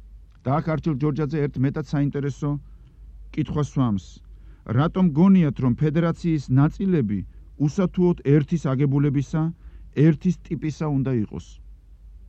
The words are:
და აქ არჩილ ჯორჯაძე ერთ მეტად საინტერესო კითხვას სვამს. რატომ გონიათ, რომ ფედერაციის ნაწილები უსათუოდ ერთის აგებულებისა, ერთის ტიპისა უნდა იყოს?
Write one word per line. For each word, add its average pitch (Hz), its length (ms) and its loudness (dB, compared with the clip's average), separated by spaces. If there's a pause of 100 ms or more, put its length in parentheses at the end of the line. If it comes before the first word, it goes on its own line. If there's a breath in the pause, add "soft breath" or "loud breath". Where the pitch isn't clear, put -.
(440)
და 123 80 -2
აქ 160 160 -2
არჩილ 156 320 -2
ჯორჯაძე 151 400 -2
ერთ 143 160 -2
მეტად 139 320 -2
საინტერესო 143 640 -4 (800 soft breath)
კითხვას 147 400 -4
სვამს. 117 320 -2 (640 soft breath)
რატომ 165 380 2 (100)
გონიათ, 180 480 4
რომ 123 160 2
ფედერაციის 160 720 0
ნაწილები 139 640 2 (380 soft breath)
უსათუოდ 175 640 0 (100)
ერთის 151 400 2
აგებულებისა, 143 720 0 (540 soft breath)
ერთის 165 480 2
ტიპისა 156 480 -8
უნდა 135 200 -2 (120)
იყოს? - 220 -12 (840)